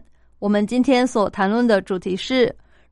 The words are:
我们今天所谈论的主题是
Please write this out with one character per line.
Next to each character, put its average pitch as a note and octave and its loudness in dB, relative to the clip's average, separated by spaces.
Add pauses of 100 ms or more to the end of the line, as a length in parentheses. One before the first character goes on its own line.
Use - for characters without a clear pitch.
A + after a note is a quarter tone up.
(380)
我 G3+ -6
们 G#3 0
今 B3 0
天 B3 2
所 G3+ -2
谈 G3 -2
论 A#3+ 0
的 G#3 4
主 F#3+ -6
题 F#3 -6
是 B3+ 0 (360)